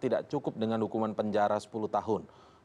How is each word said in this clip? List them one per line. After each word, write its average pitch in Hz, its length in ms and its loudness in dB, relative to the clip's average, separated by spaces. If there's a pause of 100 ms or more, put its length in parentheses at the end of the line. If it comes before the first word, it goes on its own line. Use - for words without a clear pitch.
tidak 113 240 0
cukup - 320 -4
dengan 113 240 0
hukuman 110 320 0
penjara 104 400 2
sepuluh 107 320 -4
tahun. 101 400 0 (380)